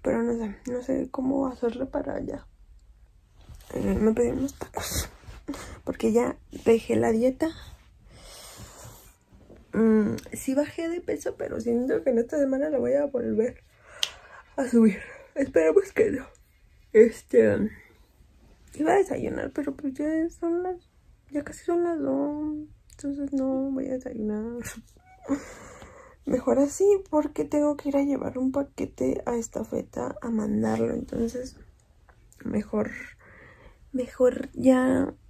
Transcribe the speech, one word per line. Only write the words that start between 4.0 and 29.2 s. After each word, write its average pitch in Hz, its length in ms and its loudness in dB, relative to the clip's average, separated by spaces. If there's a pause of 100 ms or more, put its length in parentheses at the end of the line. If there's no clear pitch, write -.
me 220 120 4
pedí 240 180 2
unos 262 280 -4
tacos. - 500 -6 (760)
Porque 226 280 -2
ya 240 260 2 (260)
dejé 226 320 4
la 233 160 2
dieta. 262 380 2 (2250)
Mm, 220 440 4 (160)
sí - 220 -4
bajé 294 340 -2
de 349 120 -4
peso, - 360 -6
pero - 240 -8
siento 233 420 0
que 269 80 2
en 233 80 2
esta 254 200 -2
semana 277 320 0
la 269 80 0
voy 240 160 0
a 285 120 2
volver 233 560 -2 (920)
a 269 120 0
subir. 226 320 6 (340)
Esperemos 320 580 4
que - 200 4
no. - 140 -6 (680)
Este, 220 800 6 (1040)
iba 320 180 2
a 392 40 6
desayunar, - 560 0
pero 277 240 -4
pues 269 180 -6
ya 320 360 0
son 339 320 -2
las, 359 280 -8 (400)
ya 285 140 -4
casi - 200 -16
son 349 200 0
las 339 160 -2
dos. 294 680 -2 (240)
Entonces 277 400 -6
no 269 380 -2
voy 269 160 -4
a 269 60 -4
desayunar. 233 680 -6 (680)
<laughs> - 420 -6 (600)
Mejor 254 300 2
así, 285 240 2 (260)
porque 302 340 0
tengo 294 320 2
que 285 120 -6
ir 277 80 0
a 277 60 4
llevar 269 360 -2
un 262 140 0
paquete - 720 -2